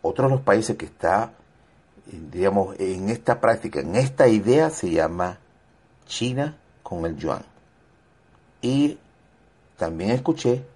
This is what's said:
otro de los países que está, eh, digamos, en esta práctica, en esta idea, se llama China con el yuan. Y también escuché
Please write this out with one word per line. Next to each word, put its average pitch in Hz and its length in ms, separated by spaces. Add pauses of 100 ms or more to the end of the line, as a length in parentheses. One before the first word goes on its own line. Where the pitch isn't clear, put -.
otro 135 280
de 135 60
los 131 60
países 110 380
que - 80
está, 101 460 (800)
eh, 90 100 (100)
digamos, 95 480
en 95 320
esta 117 280
práctica, 110 420
en 82 160
esta 135 320
idea, 120 420
se 98 200
llama 85 480 (680)
China 135 500 (260)
con 85 220
el 82 120
yuan. - 260 (1200)
Y 139 360 (760)
también 82 340
escuché 127 540 (120)